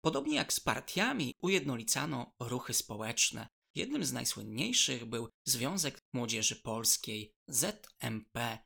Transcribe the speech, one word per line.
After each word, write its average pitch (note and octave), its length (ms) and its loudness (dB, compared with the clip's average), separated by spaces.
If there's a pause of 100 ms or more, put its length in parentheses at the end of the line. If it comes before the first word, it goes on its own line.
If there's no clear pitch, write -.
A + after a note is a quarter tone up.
Podobnie C#4+ 320 2
jak - 160 0
z - 80 0
partiami, F3+ 800 0
ujednolicano C#3 880 0 (100)
ruchy B2 340 -4
społeczne. A2 720 0 (260)
Jednym B3 300 -2
z C3 80 0
najsłynniejszych A#2+ 920 0
był A#2 240 -4 (180)
Związek C#3 520 0 (160)
Młodzieży A2+ 420 2
Polskiej, A2 760 0 (160)
Z D#3 400 -2 (120)
M A2+ 320 -4
P A#2 340 -2